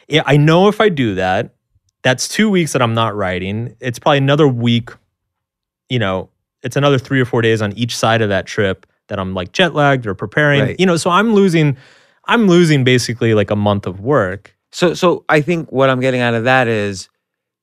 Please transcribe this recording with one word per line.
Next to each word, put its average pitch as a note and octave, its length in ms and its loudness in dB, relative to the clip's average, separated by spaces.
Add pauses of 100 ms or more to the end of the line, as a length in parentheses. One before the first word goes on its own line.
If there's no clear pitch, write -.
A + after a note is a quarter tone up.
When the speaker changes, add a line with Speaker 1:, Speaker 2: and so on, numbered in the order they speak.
Speaker 1:
yeah, D3+ 160 0
I C#3 140 2
know E3 300 4
if G3+ 120 -2
I A3 80 4
do B2 280 -2
that, F#2 380 -2 (480)
that's B2+ 260 -2
two G#3+ 200 0
weeks F3+ 240 0
that B2+ 80 -2
I'm A2+ 140 0
not A2+ 200 -2
writing. G2 680 -6
It's B2 180 -8
probably D3 200 0
another C#3+ 300 2
week, A#2+ 420 0 (1000)
you B2+ 100 -4
know, F#2+ 300 -4 (340)
it's B2+ 140 -8
another C#3+ 220 2
three C3 220 -2
or B2 40 2
four A#2 180 -2
days A2 200 0
on G2+ 100 -4
each A#2+ 240 -6
side A2+ 260 0
of G#2 60 -2
that F#2+ 180 -4
trip G2 400 -4 (220)
that G#2 100 -8
I'm, F#2+ 160 -6
like, F#2 180 -8
jet F3 220 0
lagged C#3 320 0
or F#2+ 80 -6
preparing, C#3+ 460 0
Speaker 2:
Right. C3+ 180 -4
Speaker 1:
you F3+ 80 2
know, E3+ 100 2
so F#3 140 -4
I'm G#3 220 2
losing, E3 440 2 (500)
I'm A3 200 2
losing D#3+ 380 4
basically, A#2+ 500 0
like, G#2 160 0
a G#2 60 0
month G#2 300 0
of F#2+ 140 -10
work. G#2 540 -2 (160)
Speaker 2:
So, F3 220 0
so - 380 -2
I D#3 100 2
think E3 320 -4
what C3+ 160 2
I'm B2+ 120 0
getting B2+ 200 0
out A#2+ 140 0
of A2+ 100 -2
that B2+ 240 2
is G#2 400 -4 (540)